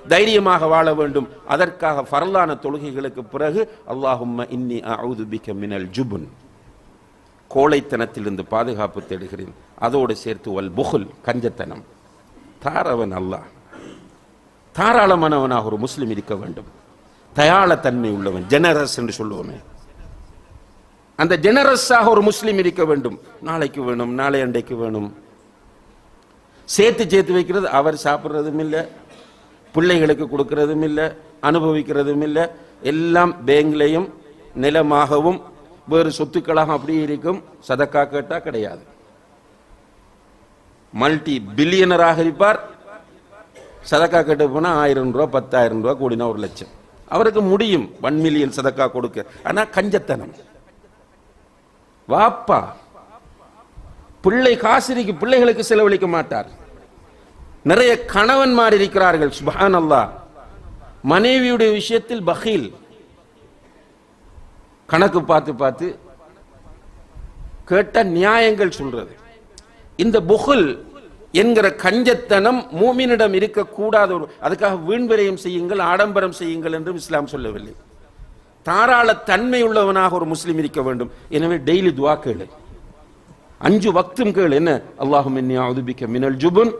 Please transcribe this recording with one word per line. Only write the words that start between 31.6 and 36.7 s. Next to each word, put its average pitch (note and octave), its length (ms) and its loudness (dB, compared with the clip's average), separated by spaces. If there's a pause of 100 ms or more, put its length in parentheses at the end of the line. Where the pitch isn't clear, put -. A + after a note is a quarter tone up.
இல்லை. D#3 260 0 (340)
எல்லாம் E3 640 0
பேங்க்லையும் D3+ 640 2 (460)
நிலமாகவும் D3 840 2 (460)
வேறு D#3+ 300 2
சொத்துக்களாக D#3+ 480 -2
அப்படியே D3+ 360 -2